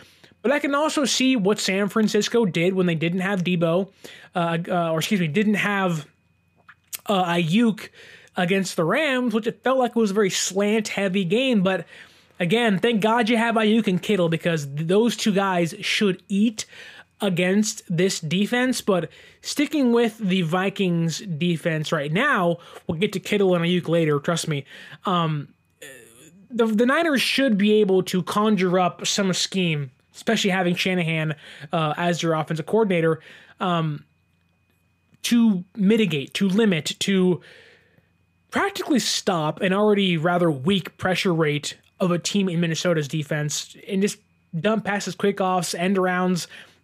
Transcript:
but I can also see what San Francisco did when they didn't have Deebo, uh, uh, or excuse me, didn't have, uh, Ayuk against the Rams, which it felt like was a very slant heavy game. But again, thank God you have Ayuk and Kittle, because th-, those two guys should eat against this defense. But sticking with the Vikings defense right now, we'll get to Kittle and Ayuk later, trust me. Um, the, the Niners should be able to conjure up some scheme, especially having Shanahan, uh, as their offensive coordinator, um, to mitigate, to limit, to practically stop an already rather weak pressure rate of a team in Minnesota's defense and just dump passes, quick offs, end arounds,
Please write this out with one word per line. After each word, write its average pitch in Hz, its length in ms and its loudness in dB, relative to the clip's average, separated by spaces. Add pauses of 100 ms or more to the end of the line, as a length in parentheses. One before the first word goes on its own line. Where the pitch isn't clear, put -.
(420)
but 226 100 0
I 294 80 2
can 285 160 -2
also 294 300 0
see 262 300 2
what 202 240 0
San 196 280 0
Francisco 220 580 2
did 175 280 0
when 185 120 0
they 170 100 0
didn't 170 260 -2
have 185 220 -2
Deebo, 170 460 0 (460)
uh, 170 220 -2 (100)
uh, 170 240 -2
or 160 80 0
excuse 190 200 0
me, 170 80 0
didn't 202 280 2
have, 185 520 -2 (1000)
uh, 185 200 0
Ayuk 175 640 0 (460)
against 190 400 0
the 175 80 0
Rams, 254 500 0
which 220 120 0
it - 180 -6
felt 262 140 2
like 240 180 0
was 220 160 2
a 190 40 -2
very 202 160 2
slant 208 560 0
heavy 196 360 -2
game. 220 380 2
But 185 240 0 (540)
again, 196 400 2
thank 233 220 0
God 220 280 2
you 240 80 2
have 226 180 0
Ayuk 220 320 2
and 180 140 0
Kittle, 180 280 0
because 165 360 -2
th-, 147 220 -6
those 214 280 2
two 214 180 -2
guys 185 480 0
should - 480 -2
eat 214 360 0 (560)
against 190 680 0
this 185 320 0
defense. 208 600 -2
But 175 300 -2 (300)
sticking 285 520 0
with 233 240 2
the 190 240 0
Vikings 175 800 0
defense 165 720 -2
right 151 200 -2
now, 190 460 0 (300)
we'll 170 100 -4
get 202 160 -2
to 190 60 -4
Kittle 196 340 0
and 170 100 0
Ayuk 175 240 0
later, 160 320 2
trust 165 280 -4
me. 143 180 -4 (400)
Um, 160 440 0 (1000)
the, 233 180 0
the 220 180 2
Niners 294 360 2
should 262 360 2
be 208 240 4
able 190 220 4
to 185 180 -2
conjure 190 580 2
up 180 280 -2
some 190 260 0
scheme, 160 560 -2 (240)
especially 208 380 -2
having 180 240 0
Shanahan, 160 600 -2 (360)
uh, 156 260 0
as 175 240 -2
their 165 120 0
offensive 156 340 -4
coordinator, 170 540 2 (380)
um, 165 440 -2 (1200)
to 220 400 2 (120)
mitigate, 190 600 0
to 196 120 0
limit, 185 520 0
to 185 420 2 (1120)
practically 359 480 -2
stop 160 600 -2
an 185 120 0
already 202 420 2
rather 170 360 2
weak 156 460 -2
pressure 185 360 0
rate 151 420 -2 (240)
of 180 120 0
a 175 80 0
team 190 280 -2
in 170 120 -2
Minnesota's 165 480 0
defense 151 680 -6 (120)
and 196 160 -2
just 208 160 -2 (400)
dump 214 260 -2
passes, 196 300 -4
quick 202 260 -2
offs, 185 320 -2
end 190 240 0
arounds, 185 480 0 (380)